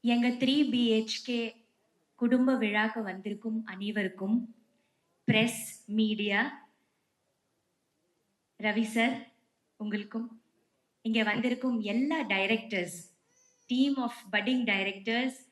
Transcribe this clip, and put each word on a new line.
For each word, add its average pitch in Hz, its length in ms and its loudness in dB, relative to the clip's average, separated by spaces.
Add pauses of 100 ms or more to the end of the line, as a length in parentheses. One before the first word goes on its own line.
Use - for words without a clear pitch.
(120)
எங்க 240 160 4
த்ரீ 262 420 2
பி 240 200 4
ஹெச் 220 340 2
கே 233 420 -6 (480)
குடும்ப 254 400 4
விழாக்கு 220 480 0
வந்திருக்கும் 208 600 -6
அனைவருக்கும், 202 880 -2 (720)
பிரஸ், - 680 0
மீடியா, 214 800 0 (1900)
ரவி 208 240 0
சார், 226 500 -2 (440)
உங்களுக்கும், 208 680 -8 (580)
இங்க 220 220 0
வந்திருக்கும் 233 580 0
எல்லா 262 420 0
directors, 202 680 -2 (760)
team 269 280 2
of 240 160 -2 (200)
budding 233 320 2
directors 202 680 -2 (180)